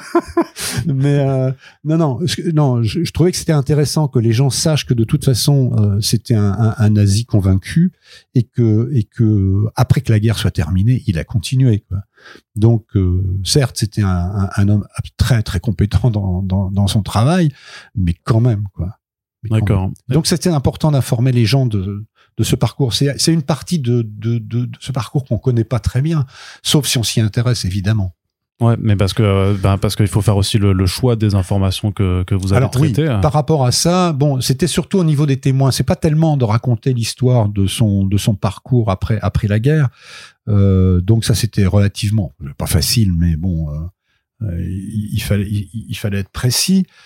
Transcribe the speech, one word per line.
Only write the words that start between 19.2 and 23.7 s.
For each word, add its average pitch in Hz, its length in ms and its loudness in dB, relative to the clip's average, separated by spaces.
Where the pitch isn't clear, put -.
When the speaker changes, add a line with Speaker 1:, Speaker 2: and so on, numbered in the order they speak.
Speaker 1:
Mais 110 80 -8
quand 110 60 2
Speaker 2:
D'accord. 101 260 2
Speaker 1:
même. 92 100 -4
Donc, 151 180 0
c'était 180 240 0
important 151 400 0
d'informer 127 420 2
les 120 140 2
gens 131 200 2
de, 101 380 -4
de 110 80 0
ce - 120 0
parcours. 120 380 -2
C'est, 139 240 0
c'est 170 140 2
une 165 100 0
partie 165 360 -4